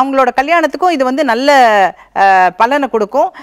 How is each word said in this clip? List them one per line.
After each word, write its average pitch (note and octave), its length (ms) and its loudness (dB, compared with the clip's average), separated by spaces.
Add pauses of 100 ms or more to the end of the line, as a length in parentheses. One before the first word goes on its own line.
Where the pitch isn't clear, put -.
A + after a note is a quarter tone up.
அவங்களோட C4+ 260 0 (120)
கல்யாணத்துக்கும் D#4 500 -2
இது C4+ 140 -2
வந்து C4+ 200 -2
நல்ல, B3+ 260 0 (680)
ஆ, F#3+ 400 2
பலனை C4 320 -2
கொடுக்கும். C#4+ 540 -4